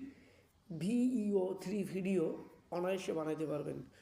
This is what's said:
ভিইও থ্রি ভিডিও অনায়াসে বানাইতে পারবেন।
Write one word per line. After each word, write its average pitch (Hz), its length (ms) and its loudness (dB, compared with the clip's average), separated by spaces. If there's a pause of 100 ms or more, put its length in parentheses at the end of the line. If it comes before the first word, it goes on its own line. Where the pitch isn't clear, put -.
(840)
ভিইও 208 640 4 (180)
থ্রি 202 160 -2 (160)
ভিডিও 185 300 2 (520)
অনায়াসে 185 420 0
বানাইতে 156 340 -2
পারবেন। 147 260 -2 (240)